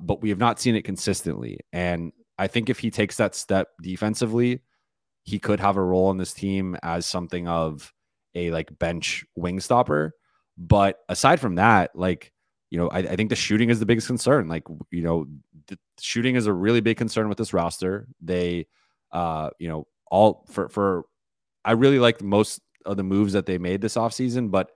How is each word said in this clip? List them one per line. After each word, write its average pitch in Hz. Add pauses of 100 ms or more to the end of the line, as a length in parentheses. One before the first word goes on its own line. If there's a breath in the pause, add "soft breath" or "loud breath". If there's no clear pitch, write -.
but 90
we 107
have 95
not 117
seen 120
it 101
consistently. 62 (120)
And 87 (240)
I 98
think 113
if 127
he 113
takes 104
that 104
step - (120)
defensively, 110 (600)
he 104
could 104
have 98
a 95
role 92
in 95
this 92
team 95
as 85
something 87
of 80 (420)
a, 87
like, 82
bench 85 (120)
wing 87
stopper. 120 (440)
But 98 (100)
aside 139
from 101
that, 98
like, 90 (380)
you 85
know, 85
I, -
I 92
think 107
the 113
shooting 113
is 117
the 107
biggest 113
concern. 123
Like, 82
w-, 78
you 85
know, 82 (420)
the 95 (220)
shooting 123
is 117
a 104
really 104
big 110
concern 110
with 101
this 110
roster. 92 (120)
They, 87 (460)
uh, 80 (100)
you 85
know, 78 (240)
all 101
for, 92
for, 98 (600)
I 110
really 135
liked 117
most 101 (240)
of 98
the 98
moves 98
that 95
they 92
made 90
this 107
offseason, 120
but 107